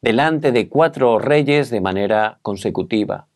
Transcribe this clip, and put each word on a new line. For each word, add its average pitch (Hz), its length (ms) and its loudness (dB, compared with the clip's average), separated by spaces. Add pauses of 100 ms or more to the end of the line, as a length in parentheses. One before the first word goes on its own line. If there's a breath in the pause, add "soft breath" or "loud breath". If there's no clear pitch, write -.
delante 139 500 2
de 117 160 0
cuatro 131 500 2
reyes 143 520 0
de 110 100 -2
manera 101 600 -2
consecutiva. 104 920 -4